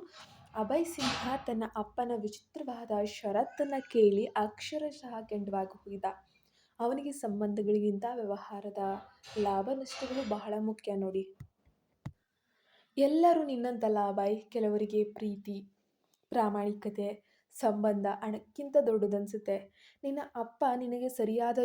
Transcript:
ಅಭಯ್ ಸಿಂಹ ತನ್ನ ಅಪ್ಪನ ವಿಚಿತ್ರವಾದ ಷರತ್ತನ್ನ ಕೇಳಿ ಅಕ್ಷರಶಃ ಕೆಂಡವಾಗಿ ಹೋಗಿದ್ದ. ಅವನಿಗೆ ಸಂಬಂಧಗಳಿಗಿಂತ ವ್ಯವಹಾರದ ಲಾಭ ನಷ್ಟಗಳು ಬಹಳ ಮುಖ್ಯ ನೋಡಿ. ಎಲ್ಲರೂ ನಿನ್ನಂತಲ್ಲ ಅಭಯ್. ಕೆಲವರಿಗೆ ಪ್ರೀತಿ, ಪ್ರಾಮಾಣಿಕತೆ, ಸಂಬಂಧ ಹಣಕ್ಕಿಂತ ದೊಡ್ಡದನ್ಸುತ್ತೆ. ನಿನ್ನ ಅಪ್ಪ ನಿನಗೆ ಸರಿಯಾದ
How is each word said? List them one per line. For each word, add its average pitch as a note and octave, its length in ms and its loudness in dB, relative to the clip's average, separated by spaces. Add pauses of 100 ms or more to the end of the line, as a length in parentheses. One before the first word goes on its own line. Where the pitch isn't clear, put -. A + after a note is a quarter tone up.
(560)
ಅಭಯ್ B3+ 300 0
ಸಿಂಹ C4 500 -2 (120)
ತನ್ನ A3+ 160 -2 (120)
ಅಪ್ಪನ A#3 420 -4
ವಿಚಿತ್ರವಾದ A#3 760 -8 (140)
ಷರತ್ತನ್ನ A#3 680 0 (180)
ಕೇಳಿ G#3 340 8
ಅಕ್ಷರಶಃ A#3+ 960 -4
ಕೆಂಡವಾಗಿ G3 560 -4
ಹೋಗಿದ್ದ. G3+ 280 -8 (760)
ಅವನಿಗೆ C#4 320 0
ಸಂಬಂಧಗಳಿಗಿಂತ G#3 920 0 (100)
ವ್ಯವಹಾರದ G3+ 640 -6 (600)
ಲಾಭ G3+ 340 2
ನಷ್ಟಗಳು C4 560 -4
ಬಹಳ G#3 300 -2
ಮುಖ್ಯ G#3+ 360 -2
ನೋಡಿ. F#3+ 400 -2 (1600)
ಎಲ್ಲರೂ D#4+ 460 8
ನಿನ್ನಂತಲ್ಲ A#3+ 540 0 (100)
ಅಭಯ್. G3+ 440 0
ಕೆಲವರಿಗೆ G#3+ 520 2
ಪ್ರೀತಿ, G#3 680 -6 (580)
ಪ್ರಾಮಾಣಿಕತೆ, G#3 1040 -2 (160)
ಸಂಬಂಧ G#3 640 2
ಹಣಕ್ಕಿಂತ C4+ 640 -2 (100)
ದೊಡ್ಡದನ್ಸುತ್ತೆ. G3+ 880 0 (280)
ನಿನ್ನ C#4 160 -4 (160)
ಅಪ್ಪ A#3 300 -2 (100)
ನಿನಗೆ B3 340 -2
ಸರಿಯಾದ A#3 560 0